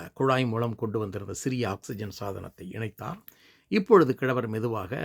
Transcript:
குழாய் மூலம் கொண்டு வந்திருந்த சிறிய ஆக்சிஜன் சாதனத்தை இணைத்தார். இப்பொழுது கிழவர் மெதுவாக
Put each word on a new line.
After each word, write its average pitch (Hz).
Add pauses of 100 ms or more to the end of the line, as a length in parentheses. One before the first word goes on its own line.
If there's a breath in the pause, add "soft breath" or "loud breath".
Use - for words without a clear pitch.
(140)
குழாய் 131
மூலம் 117
கொண்டு 110
வந்திருந்த 101
சிறிய 127
ஆக்சிஜன் 101
சாதனத்தை 95
இணைத்தார். 110 (540 loud breath)
இப்பொழுது 190
கிழவர் 127
மெதுவாக 110